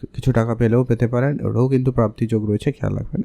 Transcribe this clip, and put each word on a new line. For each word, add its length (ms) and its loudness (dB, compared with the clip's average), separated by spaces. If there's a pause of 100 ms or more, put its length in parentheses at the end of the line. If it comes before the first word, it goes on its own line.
(140)
কিছু 180 0
টাকা 220 0
পেলেও 300 2
পেতে 220 0
পারেন, 400 -2
ওটাও 220 2
কিন্তু 240 0
প্রাপ্তি 340 0
যোগ 180 0
রয়েছে, 280 -2
খেয়াল 240 -4
রাখবেন। 280 -6